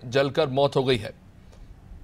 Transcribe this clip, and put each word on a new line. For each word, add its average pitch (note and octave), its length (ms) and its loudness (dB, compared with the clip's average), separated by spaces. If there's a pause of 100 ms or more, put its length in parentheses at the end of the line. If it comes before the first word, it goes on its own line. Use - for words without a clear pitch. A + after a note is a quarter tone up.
जलकर C#3 420 2
मौत C3+ 280 2
हो C3+ 80 2
गई B2+ 140 2
है। G#2 140 -8 (920)